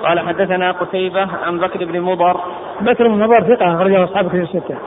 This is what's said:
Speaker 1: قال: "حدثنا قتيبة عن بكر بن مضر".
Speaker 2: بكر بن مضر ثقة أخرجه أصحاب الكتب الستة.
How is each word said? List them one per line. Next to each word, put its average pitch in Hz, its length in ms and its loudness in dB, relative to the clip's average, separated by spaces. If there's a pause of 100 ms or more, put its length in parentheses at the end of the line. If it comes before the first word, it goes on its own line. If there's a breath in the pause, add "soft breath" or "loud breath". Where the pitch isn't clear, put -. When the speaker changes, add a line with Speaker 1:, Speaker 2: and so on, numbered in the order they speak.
Speaker 1:
قال: 170 160 2
"حدثنا 180 520 0
قتيبة 185 560 -4 (180)
عن 175 140 -4
بكر 180 260 -4
بن 170 160 -4
مضر". 180 360 2 (440)
Speaker 2:
بكر 240 260 4
بن 214 160 2
مضر 220 320 4
ثقة 175 200 2
أخرجه 190 280 4
أصحاب 190 220 0
الكتب 175 160 0
الستة. 170 340 -6 (120)